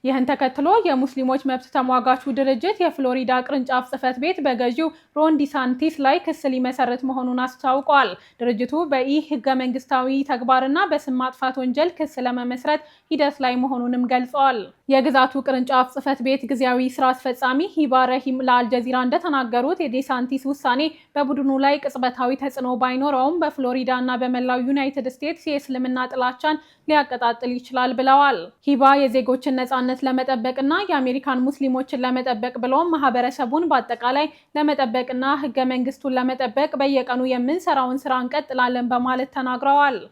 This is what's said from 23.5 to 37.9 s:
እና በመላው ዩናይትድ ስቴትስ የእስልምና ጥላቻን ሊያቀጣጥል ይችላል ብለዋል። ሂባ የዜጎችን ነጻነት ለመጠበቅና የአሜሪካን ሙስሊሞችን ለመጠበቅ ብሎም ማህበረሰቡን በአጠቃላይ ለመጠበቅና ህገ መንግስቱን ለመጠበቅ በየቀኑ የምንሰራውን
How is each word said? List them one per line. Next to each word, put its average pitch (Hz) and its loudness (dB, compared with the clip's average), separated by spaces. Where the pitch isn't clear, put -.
እና 254 -2
በመላው 254 -2
ዩናይትድ 277 -2
ስቴትስ 302 -8
የእስልምና 262 -4
ጥላቻን 254 -2
ሊያቀጣጥል 247 0
ይችላል 254 -2
ብለዋል። 269 4
ሂባ 277 2
የዜጎችን 262 0
ነጻነት 254 -2
ለመጠበቅና 262 0
የአሜሪካን 269 -2
ሙስሊሞችን 269 -2
ለመጠበቅ 254 -2
ብሎም 269 0
ማህበረሰቡን 269 0
በአጠቃላይ 254 0
ለመጠበቅና 262 0
ህገ 269 -4
መንግስቱን 254 -2
ለመጠበቅ 262 0
በየቀኑ 254 0
የምንሰራውን 262 0